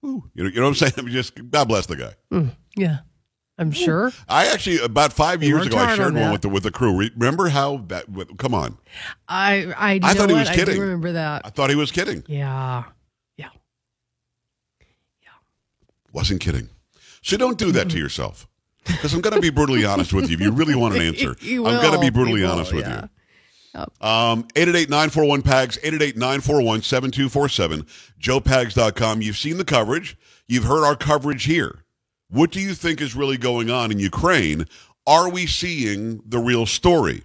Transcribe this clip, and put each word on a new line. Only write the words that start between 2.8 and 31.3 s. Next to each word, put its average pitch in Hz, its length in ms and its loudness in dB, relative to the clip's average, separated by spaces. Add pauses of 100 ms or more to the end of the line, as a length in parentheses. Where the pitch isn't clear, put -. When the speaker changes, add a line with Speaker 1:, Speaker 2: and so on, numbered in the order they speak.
Speaker 2:
I'm 165 120 -2
Speaker 1:
Ooh. 147 40 -4
Speaker 2:
sure. 247 380 0 (180)
Speaker 1:
I 160 180 4
actually, 185 320 0
about 123 340 2
five 170 260 0
Speaker 2:
They 151 80 0
Speaker 1:
years 151 140 4
Speaker 2:
worked - 120 -2
Speaker 1:
ago, - 40 2
I - 80 4
Speaker 2:
hard 220 120 2
Speaker 1:
shared 196 120 0
Speaker 2:
on - 60 -2
Speaker 1:
one 110 80 0
Speaker 2:
that. 110 100 0
Speaker 1:
with 104 80 -4
the, 104 80 -2
with 98 140 -2
the 104 80 -4
crew. 107 260 2
Re-, 107 180 0
remember 147 340 0
how 139 280 -2 (100)
that, 87 240 -10
w-, 95 240 -14
come 127 180 -4
on. 80 240 -4 (500)
Speaker 2:
I, 190 500 0
I, 202 160 2
you 190 100 2
Speaker 1:
I 180 100 6
Speaker 2:
know 196 60 0
Speaker 1:
thought 208 100 4
he 175 60 6
Speaker 2:
what? 156 60 4
Speaker 1:
was 127 80 -2
Speaker 2:
I 175 60 0
do 175 100 2
Speaker 1:
kidding. 190 160 -2
Speaker 2:
remember 175 320 -4
that. 156 320 -6
Speaker 1:
I 104 40 -14
thought 135 220 -2
he 143 40 2
was 147 160 0
kidding. 175 360 -4
Speaker 2:
Yeah. 131 560 -6 (540)
Yeah. - 120 -18 (1700)
Yeah. - 80 -20 (840)
Speaker 1:
Wasn't 85 280 -2
kidding. 60 280 -4 (540)
So - 140 0
don't 247 200 2
do 190 160 0
that 185 160 2
to 160 60 -2
Speaker 2:
Mm-mm. 90 40 -2
Speaker 1:
yourself. 62 480 -6 (380)
'Cause 151 280 -2
I'm 170 60 0
gonna 208 220 2
be 170 80 4
brutally 135 340 2
honest 95 300 0
with 92 160 2
you. 85 60 0
If 82 60 -2
you 101 100 2
really 147 240 2
want 117 200 2
an - 60 2
Speaker 2:
<laughs> 82 60 2
Speaker 1:
answer, 82 340 -2
Speaker 2:
You 240 260 -2
Speaker 1:
I'm 233 140 2
gonna 156 180 4
be 143 60 2
Speaker 2:
will. 131 60 2
Speaker 1:
brutally 113 300 2
Speaker 2:
You 92 60 2
will, 90 60 0
Speaker 1:
honest 85 200 -4
with 76 140 -2
Speaker 2:
yeah. - 140 -10
Speaker 1:
you. - 80 -14 (680)
Speaker 2:
Yep. - 280 -14
Speaker 1:
Um, 113 520 0
eight 170 140 4
eight 170 60 2
eight, 165 140 2
nine 147 200 2
four 151 160 2
one, 143 160 2
pags, 131 420 2
eight 156 100 -2
eight 156 80 0
eight, 143 160 0
nine 131 220 0
four 143 220 2
one, 113 200 2
seven 131 300 0
two 135 160 0
four 143 220 2
seven, 78 360 -2 (360)
joepags.com. 117 1000 2
You've 107 160 -4
seen 160 200 -6
the 185 80 -4
coverage. 131 500 0 (320)
You've 120 160 0
heard 147 220 2
our 143 100 4
coverage 143 480 0